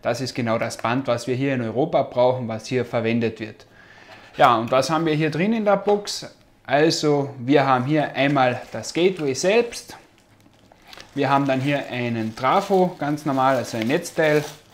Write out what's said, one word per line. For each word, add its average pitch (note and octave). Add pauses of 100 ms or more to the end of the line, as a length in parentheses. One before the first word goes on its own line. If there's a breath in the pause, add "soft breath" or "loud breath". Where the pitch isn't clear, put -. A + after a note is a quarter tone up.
Das A#2+
ist B2+
genau A2+
das A2+
Band, B2+
was A#2+
wir B2+
hier C3+
in B2
Europa C3
brauchen, B2
was A2
hier B2
verwendet A2+
wird. A2 (680 loud breath)
Ja, B2+
und A#2
was C3+
haben D#3+
wir D#3
hier D#3
drin F3+
in A3
der G3+
Box? G3+ (300)
Also, D3
wir C3+
haben B2+
hier D3
einmal C3 (100)
das -
Gateway D#3+
selbst. A3 (1160 loud breath)
Wir C3+
haben C#3
dann C3
hier C#3+
einen A#2
Trafo, F3+
ganz D3
normal, C3+
also A#2
ein A2
Netzteil, D3+ (300)